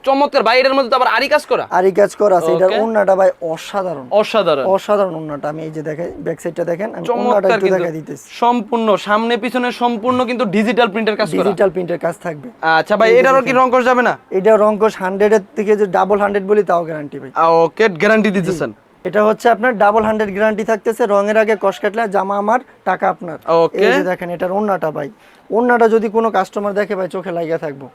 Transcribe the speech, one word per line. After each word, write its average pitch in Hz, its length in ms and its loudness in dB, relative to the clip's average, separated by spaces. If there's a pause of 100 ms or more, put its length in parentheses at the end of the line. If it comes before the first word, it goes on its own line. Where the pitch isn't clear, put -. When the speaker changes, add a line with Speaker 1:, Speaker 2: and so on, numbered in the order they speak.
Speaker 1:
চমৎকার 277 400 2
ভাই, 233 140 4
এটার 262 160 -2
মধ্যে 254 160 0
তো 262 60 2
আবার 240 180 2
আরি 254 180 -2
কাজ 294 160 2
করা? 185 140 0 (140)
Speaker 2:
আরি 190 220 2
কাজ 196 100 4 (100)
করা 208 200 4
আছে। 165 160 0
এটার 185 140 4
Speaker 1:
ওকে। 208 100 0
Speaker 2:
ওড়নাটা 208 400 2
ভাই 185 100 4 (220)
অসাধারণ। 160 540 -8 (140)
Speaker 1:
অসাধারণ। 170 440 0 (100)
Speaker 2:
অসাধারণ 196 440 0
ওড়নাটা। 151 340 -8
আমি 160 140 -10
এই 156 100 -10
যে 156 120 -8
দেখাই, 160 220 -8 (160)
ব্যাক 165 160 -6
সাইডটা 170 280 -6
দেখেন, 185 260 -4
আমি - 140 -8
ওড়নাটা 240 140 0
Speaker 1:
চমৎকার 202 260 2
Speaker 2:
একটু 196 160 0
Speaker 1:
কিন্তু। 190 120 2
Speaker 2:
দেখাই 170 200 -4
দিতেছি। - 280 -14 (160)
Speaker 1:
সম্পূর্ণ, 233 460 0 (180)
সামনে 226 360 0
পিছনে 247 260 -4 (140)
সম্পূর্ণ 240 360 -2 (100)
কিন্তু 247 160 -2 (120)
ডিজিটাল 220 360 2
প্রিন্টের 214 280 -2
কাজ 208 100 0
করা। 185 120 -2
Speaker 2:
ডিজিটাল 196 320 2
প্রিন্টের 175 300 -4
কাজ 165 100 -2 (120)
থাকবে। 151 220 -10 (300)
Speaker 1:
আচ্ছা 165 180 0
ভাই, 208 120 4
Speaker 2:
এই - 60 6
যে 508 60 8
Speaker 1:
এটারও 262 200 4
কি 247 40 -6
Speaker 2:
দেখেন। 254 160 0
Speaker 1:
রং 262 140 6
কষ 254 160 4
যাবে 247 180 2
না? 151 60 0 (240)
Speaker 2:
এটা 208 140 4 (120)
রং 214 80 4 (100)
কষ 220 200 2
হান্ড্রেড 196 340 2
এর 202 80 0 (120)
থেকে 214 240 0
যে 208 60 4 (100)
ডাবল 190 260 2
হান্ড্রেড 202 280 -2
বলি, 208 200 4
তাও 175 180 2
গ্যারান্টি 151 340 -10
ভাই। 131 120 -16
Speaker 1:
আ, 160 100 2 (180)
ওকে, 165 220 0 (180)
গ্যারান্টি 214 280 4
Speaker 2:
জি। 180 60 -4
Speaker 1:
দিতেছেন। 165 340 -4 (380)
Speaker 2:
এটা 190 200 0
হচ্ছে 220 260 -2
আপনার 240 180 0 (100)
ডাবল 208 260 4
হান্ড্রেড 214 280 -2
গ্যারান্টি 214 340 0
থাকতেছে। 220 360 -2
রঙের 202 360 2
আগে 214 120 2 (100)
কষ 196 180 0
কাটলে 214 200 -2 (120)
জামা 196 280 -2
আমার, 226 180 0 (280)
টাকা 185 160 -2 (100)
আপনার। 160 240 -12 (260)
Speaker 1:
ওকে। 160 200 -2
Speaker 2:
এই 233 120 4
যে 190 140 0
দেখেন, 175 260 -6
এটার 180 200 -4
ওড়নাটা 196 400 -2
ভাই, 151 120 -8 (420)
ওড়নাটা 233 440 2
যদি 226 220 2
কোনো 226 200 0
কাস্টমার 202 420 -4
দেখে 202 200 -4
ভাই, 185 160 -4
চোখে 180 240 -8
লাগিয়া 165 260 -4
থাকবো। 139 300 -12